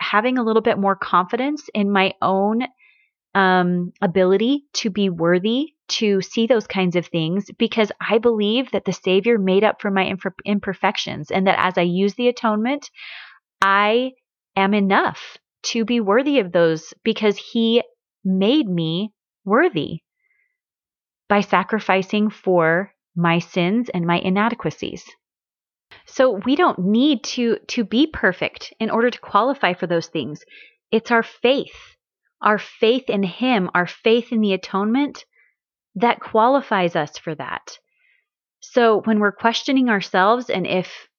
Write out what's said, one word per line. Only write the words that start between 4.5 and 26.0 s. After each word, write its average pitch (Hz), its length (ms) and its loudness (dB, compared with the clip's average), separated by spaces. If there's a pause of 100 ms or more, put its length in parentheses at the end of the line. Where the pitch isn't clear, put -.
to - 160 -4
be 196 180 0
worthy 180 640 0 (140)
to 202 320 0
see 226 260 -2
those 220 200 0
kinds 180 300 -2
of 170 100 -2
things, 170 400 -4 (120)
because 220 320 0 (100)
I 208 180 0
believe 226 520 0
that 190 140 -4
the 185 80 -4
Savior 202 460 0
made 190 260 2
up - 180 -2
for 202 80 -2
my 190 140 0
imper-, 190 280 -6 (120)
imperfections, 190 840 -4
and 190 160 0
that 190 120 0
as 180 180 0
I 180 60 2
use 185 320 0
the 240 140 0
atonement, 240 640 -4 (720)
I 208 520 2 (440)
am 196 160 2
enough 202 640 0 (280)
to 226 200 -2
be 240 160 0
worthy 254 380 2
of 185 140 -2
those, 165 420 0 (100)
because 214 320 0
he 226 460 0 (420)
made 196 440 2
me 170 440 -4 (320)
worthy 208 560 -2 (1300)
by 208 120 2
sacrificing 202 880 0
for 175 640 0 (240)
my 170 240 2
sins 190 520 -2
and 175 140 -2
my 175 140 0
inadequacies. 202 840 -4 (1040)